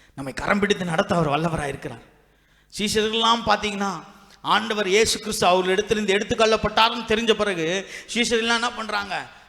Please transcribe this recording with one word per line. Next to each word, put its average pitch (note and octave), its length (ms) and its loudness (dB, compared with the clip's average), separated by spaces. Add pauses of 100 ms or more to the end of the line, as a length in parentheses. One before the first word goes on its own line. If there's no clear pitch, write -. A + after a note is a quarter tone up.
(160)
நம்மை C3+ 180 -10
கரம் G3 260 0
பிடித்து F#3+ 260 0
நடத்த F3+ 300 0
அவர் D#3+ 160 2
வல்லவராய் D#3 360 -2
இருக்கிறார். C#3 480 -10 (640)
சீஷர்கள்லாம் A3 680 2
பாத்தீங்கன்னா, G3+ 460 -2 (500)
ஆண்டவர் G#3 460 0
இயேசு G#3 320 4
கிறிஸ்து G#3+ 280 0
அவர்கள் F#3 240 4
இடத்திலிருந்து G#3 420 0
எடுத்துக்கொள்ளப்பட்டார்னு A3 920 2
தெரிஞ்ச A3+ 260 2
பிறகு G3+ 340 0 (460)
சீஷர்கள்லாம் A#3 460 0
என்ன A#3+ 120 -2
பண்றாங்க, G3+ 540 -6 (240)